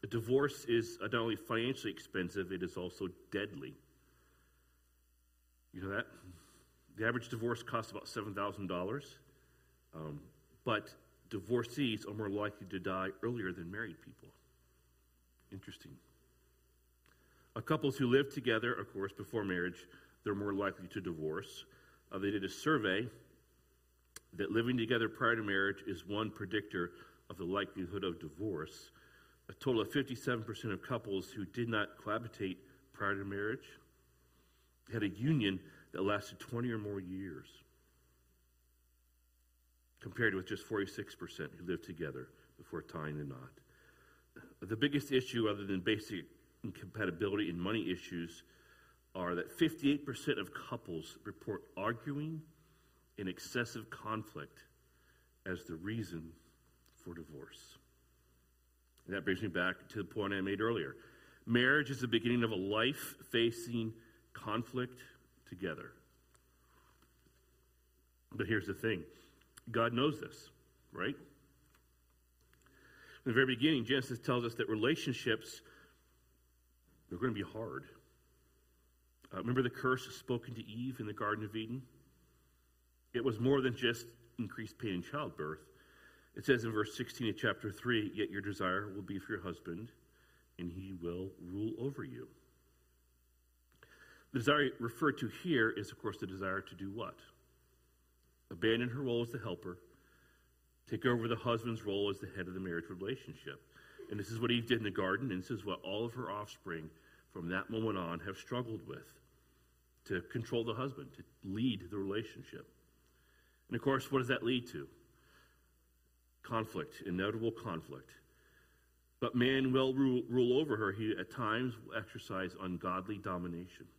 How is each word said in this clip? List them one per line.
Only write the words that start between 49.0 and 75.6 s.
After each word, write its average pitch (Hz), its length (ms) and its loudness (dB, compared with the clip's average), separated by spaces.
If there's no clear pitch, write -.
are 90 200 0
that - 180 -2
fifty-eight 147 540 4
percent - 320 -2
of 98 160 -4
couples - 720 -8
report 101 400 -6
arguing 143 640 -2
and 98 100 -2
excessive 113 600 -4
conflict - 760 -8
as 92 180 -2
the 85 100 -8
reason 85 560 -4
for 87 100 -10
divorce. 76 640 -14
And 90 80 -4
that 92 100 -4
brings 92 180 2
me 110 60 0
back 90 260 2
to - 80 -6
the 101 60 -2
point 98 280 -2
I 98 80 0
made 98 200 0
earlier. 104 360 0
Marriage 131 440 6
is 127 100 -2
the 120 80 0
beginning 117 340 4
of 113 80 4
a 107 60 0
life 107 600 2
facing 117 600 2
conflict 120 640 -4
together. 92 440 -6
But 107 140 0
here's 104 200 2
the 98 80 -2
thing. 107 280 0
God 117 220 4
knows 131 280 4
this, - 300 -12
right? 107 220 -2
In 131 60 2
the - 20 4
very 131 140 10
beginning, 131 380 6
Genesis 123 340 2
tells 123 260 2
us 117 100 -2
that 113 140 0
relationships, 117 920 2